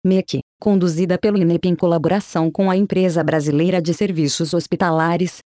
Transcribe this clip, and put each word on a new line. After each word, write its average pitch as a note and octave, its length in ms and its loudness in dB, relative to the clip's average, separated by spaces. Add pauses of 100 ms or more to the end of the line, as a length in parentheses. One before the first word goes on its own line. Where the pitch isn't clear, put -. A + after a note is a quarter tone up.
mec, F#3 360 0 (180)
conduzida F3+ 580 0
pelo G#3 220 0
inep F3 280 2
em F3+ 80 2
colaboração E3 760 0
com F#3+ 180 0
a F#3 80 0
Empresa F#3 460 0
Brasileira D#3 580 0
de E3 140 -2
Serviços D#3+ 580 -2
Hospitalares, E3+ 880 0 (100)